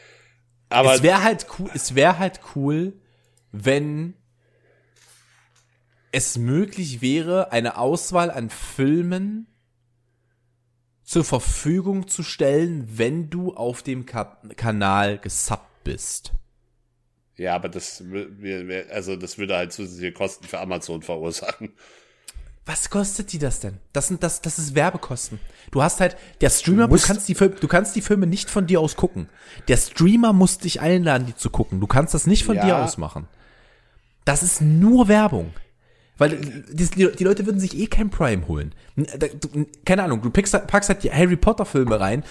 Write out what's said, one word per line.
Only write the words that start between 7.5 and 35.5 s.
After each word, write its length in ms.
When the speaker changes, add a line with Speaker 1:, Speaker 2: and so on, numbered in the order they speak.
Speaker 2:
eine 260
Auswahl 540
an 180
Filmen 1000
zur 220
Verfügung 840
zu 160
stellen, 640
wenn 420
du 240
auf 300
dem 220
Ka-, 340
Kanal 600
gesubbt 680
bist. 480
Speaker 1:
Ja, 180
aber 140
das 340
wü-, 240
wir, 300
wir, 240
also 240
das 220
würde 200
halt 160
zusätzliche 400
Kosten 340
für 120
Amazon 420
verursachen. 720
Speaker 2:
Was 240
kostet 440
die 60
das 200
denn? 180
Das 140
sind, 160
das, 180
das 160
ist 160
Werbekosten. 680
Du 120
hast 160
halt, 180
der 80
Streamer, 380
Speaker 1:
Du 60
musst 100
Speaker 2:
du 60
kannst 180
die 80
Fil-, 140
du 80
kannst 280
die 60
Filme 240
nicht 240
von 160
dir 140
aus 160
gucken. 340
Der 100
Streamer 560
muss 240
dich 240
einladen, 460
die 80
zu 160
gucken. 280
Du 80
kannst 280
das 100
nicht 180
von 120
Speaker 1:
Ja. 100
Speaker 2:
dir 120
aus 200
machen. 300
Das 180
ist 200
nur 460
Werbung. 460